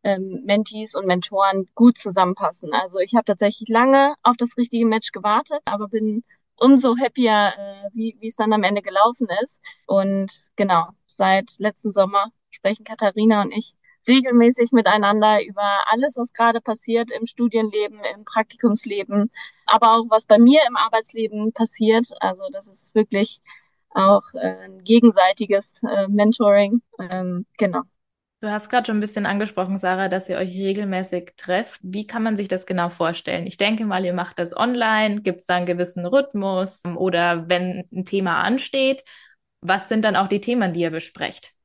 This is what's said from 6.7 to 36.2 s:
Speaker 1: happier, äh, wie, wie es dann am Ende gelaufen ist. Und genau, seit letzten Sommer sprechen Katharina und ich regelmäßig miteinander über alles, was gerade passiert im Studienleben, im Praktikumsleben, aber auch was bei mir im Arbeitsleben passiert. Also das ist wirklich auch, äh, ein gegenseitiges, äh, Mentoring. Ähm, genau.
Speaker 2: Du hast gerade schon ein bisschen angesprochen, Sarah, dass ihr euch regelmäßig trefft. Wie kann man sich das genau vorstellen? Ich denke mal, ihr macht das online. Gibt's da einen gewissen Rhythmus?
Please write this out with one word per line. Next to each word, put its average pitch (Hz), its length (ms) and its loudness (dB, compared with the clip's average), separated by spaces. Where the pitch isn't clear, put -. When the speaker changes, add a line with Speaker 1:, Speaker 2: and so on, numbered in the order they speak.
Speaker 1:
happier, 220 600 2
äh, 202 360 -14
wie, 226 260 -6
wie 226 80 -12
es 226 80 -10
dann 220 180 0
am 214 100 2
Ende 202 180 0
gelaufen 208 460 0
ist. - 160 -12
Und 196 460 -2
genau, 180 320 2
seit 190 500 0
letzten 208 340 -4
Sommer 202 360 0
sprechen 214 340 -6
Katharina 214 580 0
und 185 100 -4
ich - 240 -10
regelmäßig 247 680 4
miteinander 208 680 4
über 202 360 -2
alles, 247 280 -2
was 240 160 -8
gerade 233 280 0
passiert 233 500 -4
im 226 140 -6
Studienleben, 214 720 -2
im 208 100 -20
Praktikumsleben, 208 1040 -2
aber 226 280 4
auch 226 160 2
was 220 160 2
bei 208 120 6
mir 254 300 8
im 240 80 -4
Arbeitsleben 220 800 -4
passiert. 226 540 0
Also 190 320 -6
das 196 160 -16
ist - 280 -20
wirklich 214 460 0
auch, 196 420 4
äh, 185 320 -8
ein 190 180 -20
gegenseitiges, 202 840 4
äh, 196 240 -2
Mentoring. 208 720 4
Ähm, 180 460 -8
genau. 190 260 -2
Speaker 2:
Du 214 80 -6
hast 208 180 -8
gerade 247 180 -2
schon 214 100 -2
ein - 20 0
bisschen 208 260 -6
angesprochen, 196 520 -4
Sarah, 190 320 -2
dass 185 180 -6
ihr 180 100 -6
euch 185 160 -6
regelmäßig 190 840 -6
trefft. 185 440 -6
Wie 190 240 -10
kann 226 180 -8
man 220 120 -2
sich 202 140 -6
das 185 160 -6
genau 175 240 -4
vorstellen? 170 580 -6
Ich - 80 -14
denke 220 300 -2
mal, 190 180 -4
ihr 180 100 -4
macht 180 240 -8
das 170 200 -6
online. 220 640 -2
Gibt's 180 240 -6
da 180 100 -2
einen 180 100 -2
gewissen 175 400 -4
Rhythmus? 196 800 -2